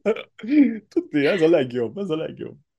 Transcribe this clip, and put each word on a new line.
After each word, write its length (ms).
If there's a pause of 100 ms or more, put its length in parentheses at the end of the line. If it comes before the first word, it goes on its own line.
(360)
<laughs> 520
Tudni, 380
ez 160
a 80
legjobb, 480
ez 120
a 60
legjobb. 420 (220)